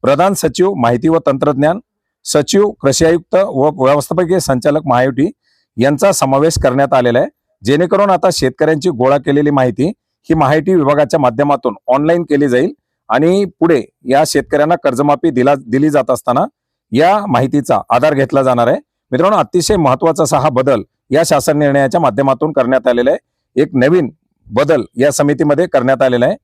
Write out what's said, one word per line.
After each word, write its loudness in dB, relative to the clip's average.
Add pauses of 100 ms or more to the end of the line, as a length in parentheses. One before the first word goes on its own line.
प्रधान 2
सचिव -2
माहिती -2
व 0
तंत्रज्ञान, 0 (440)
सचिव 0
कृषी -2
आयुक्त 0
व 0 (140)
व्यवस्थापकीय 0
संचालक -2
महायुती 0 (460)
यांचा 2
समावेश 0
करण्यात 0
आलेला 2
आहे, 0 (340)
जेणेकरून 0
आता 2
शेतकऱ्यांची -2
गोळा 0
केलेली 0
माहिती 0 (420)
ही 2
माहिती 0
विभागाच्या 0
माध्यमातून 0 (120)
ऑनलाइन 0
केली 0
जाईल 0 (360)
आणि 0 (160)
पुढे 2 (260)
या 2
शेतकऱ्यांना 0
कर्जमाफी -2
दिला, 2
दिली -2
जात -2
असताना -2 (480)
या 2
माहितीचा -2
आधार 2
घेतला 0
जाणार 2
आहे. 0 (340)
मित्रांनो, 0
अतिशय -2
महत्त्वाचा 0
असा 0
हा 0
बदल 0 (280)
या 2
शासन 0
निर्णयाच्या 0
माध्यमातून 0
करण्यात 0
आलेला 2
आहे. -4
एक -4
नवीन 2 (360)
बदल 0 (140)
या 2
समितीमध्ये -2
करण्यात 0
आलेला 2
आहे. -2